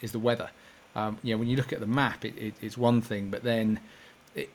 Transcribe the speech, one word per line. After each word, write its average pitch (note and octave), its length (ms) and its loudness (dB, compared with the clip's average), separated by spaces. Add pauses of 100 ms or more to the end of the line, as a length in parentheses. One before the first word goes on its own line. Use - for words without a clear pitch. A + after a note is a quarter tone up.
is A2+ 100 -8
the A#2 60 -2
weather. A2+ 320 2 (460)
Um, G#2+ 260 -2
you A2+ 140 0
know, - 20 0
when A#2 100 0
you B2+ 100 2
look C3 160 -2
at - 60 -6
the A2 60 -6
map, A#2 400 0
it, A2+ 140 -8
it, G#2+ 200 -6
it's A2 160 -8
one A#2+ 260 6
thing, G2+ 280 -4
but G2+ 140 -6
then A2 360 2 (540)
it, C#3 220 -6